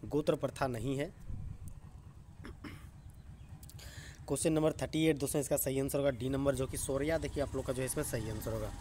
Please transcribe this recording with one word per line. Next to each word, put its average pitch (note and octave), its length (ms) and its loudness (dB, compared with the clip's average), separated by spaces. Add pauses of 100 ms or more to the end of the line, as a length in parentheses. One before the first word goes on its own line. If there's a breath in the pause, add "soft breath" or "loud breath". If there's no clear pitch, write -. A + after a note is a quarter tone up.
गोत्र D3+ 300 4
प्रथा C3+ 320 0
नहीं B2+ 300 0
है? D#3 160 -2 (3250 loud breath)
क्वेश्चन D3+ 260 4
नंबर D#3 180 6
थर्टी D3+ 340 2
एट D#3 120 6
दोस्तों, C#3+ 240 2
इसका C#3 160 2
सही C3+ 220 2
आंसर C#3 180 2
होगा C#3 120 6
डी B2+ 200 0
नंबर, C#3 260 4
जो B2+ 120 0
कि C#3 100 -4
सोरिया, C#3+ 400 2
देखिए, D3 260 0
आप - 120 -4
लोग C3 100 0
का C#3 80 0
जो B2+ 80 0
है C3 40 2
इसमें C#3+ 180 0
सही A2+ 260 0
आंसर A2 240 -2
होगा। G#2+ 280 -2